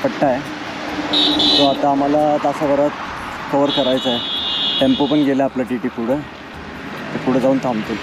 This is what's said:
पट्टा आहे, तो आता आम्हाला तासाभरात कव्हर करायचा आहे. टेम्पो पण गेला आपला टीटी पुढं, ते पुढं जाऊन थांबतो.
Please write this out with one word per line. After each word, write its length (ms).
पट्टा 220
आहे, 360
तो 80
आता 240
आम्हाला 460
तासाभरात 540
कव्हर 180
करायचा 400
आहे. 80
टेम्पो 260
पण 180
गेला 200
आपला 180
टीटी 260
पुढं, 280
ते 60
पुढं 200
जाऊन 200
थांबतो. 340